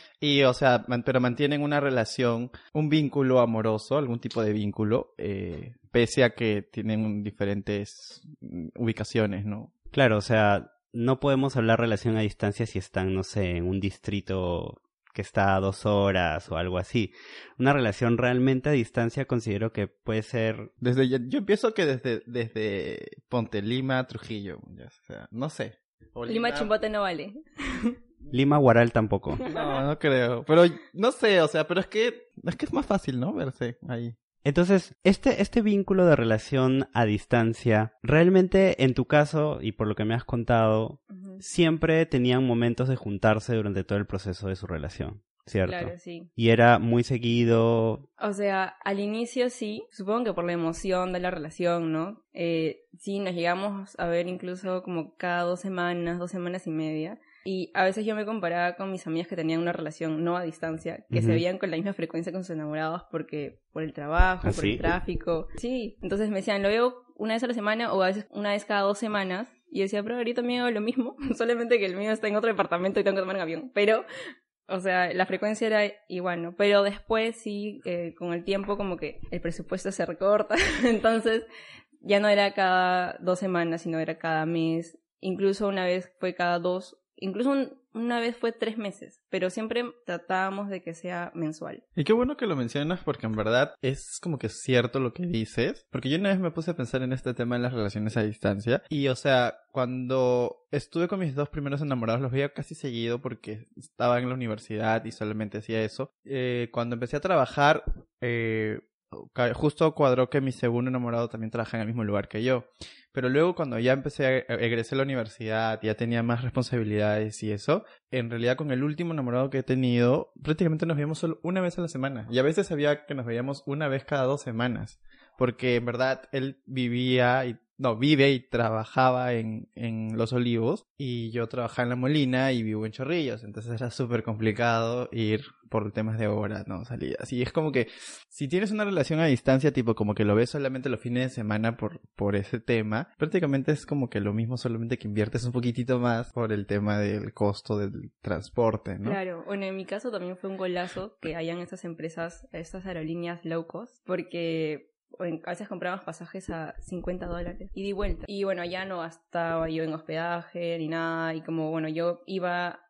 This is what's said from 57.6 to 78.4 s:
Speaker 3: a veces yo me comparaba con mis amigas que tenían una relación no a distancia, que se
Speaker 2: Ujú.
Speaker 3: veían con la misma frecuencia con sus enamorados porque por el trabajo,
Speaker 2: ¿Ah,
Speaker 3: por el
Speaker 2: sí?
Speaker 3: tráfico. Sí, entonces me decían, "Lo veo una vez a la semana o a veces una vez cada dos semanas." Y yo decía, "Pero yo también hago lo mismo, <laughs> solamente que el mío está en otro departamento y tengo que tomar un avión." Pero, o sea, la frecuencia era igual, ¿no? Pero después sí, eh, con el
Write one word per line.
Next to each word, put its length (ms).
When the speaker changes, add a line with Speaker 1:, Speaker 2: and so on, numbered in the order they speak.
Speaker 3:
a 80
veces 240
yo 80
me 100
comparaba 500
con 160
mis 140
amigas 220
que 80
tenían 260
una 100
relación 520
no 120
a 60
distancia, 720
que 100
se 60
Speaker 2:
Ujú. 80
Speaker 3:
veían 240
con 100
la 80
misma 160
frecuencia 400
con 100
sus 120
enamorados 560
porque 480
por 120
el 100
trabajo, 540
Speaker 2:
¿Ah, 40
Speaker 3:
por 140
el 60
Speaker 2:
sí? 80
Speaker 3:
tráfico. 680
Sí, 440
entonces 300
me 60
decían, 260
"Lo 60
veo 260
una 180
vez 80
a 40
la 60
semana 400
o 80
a 60
veces 240
una 220
vez 120
cada 160
dos 160
semanas." 500
Y 80
yo 60
decía, 180
"Pero 220
yo 100
también 280
hago 100
lo 100
mismo, 360
<laughs> 200
solamente 400
que 80
el 100
mío 160
está 160
en 80
otro 140
departamento 500
y 40
tengo 140
que 40
tomar 140
un 80
avión." 320
Pero, 300
o 120
sea, 340
la 140
frecuencia 400
era 260
igual, 320
¿no? 140
Pero 260
después 540
sí, 500
eh, 320
con 160
el 100